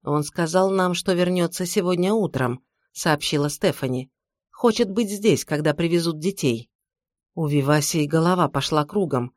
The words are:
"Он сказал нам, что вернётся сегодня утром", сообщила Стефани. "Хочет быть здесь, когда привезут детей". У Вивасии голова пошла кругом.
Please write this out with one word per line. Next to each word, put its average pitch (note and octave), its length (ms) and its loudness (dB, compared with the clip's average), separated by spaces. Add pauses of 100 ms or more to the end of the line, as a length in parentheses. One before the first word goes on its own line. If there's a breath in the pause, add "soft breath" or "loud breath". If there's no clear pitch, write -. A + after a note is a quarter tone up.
"Он D3 200 -2
сказал F3 460 0
нам, F#3 240 0
что F#3 200 -2
вернётся F3+ 520 0
сегодня F3+ 480 0
утром", B2+ 500 -2 (280)
сообщила D3+ 580 -2
Стефани. C3+ 640 -4 (400)
"Хочет A3+ 400 0
быть G#3 180 0
здесь, G3+ 360 2
когда D3+ 280 0
привезут E3 460 0
детей". D3+ 500 -2 (680)
У D#3+ 120 -2
Вивасии D3 580 2
голова E3 440 2
пошла D3 360 0
кругом. C#3 520 -2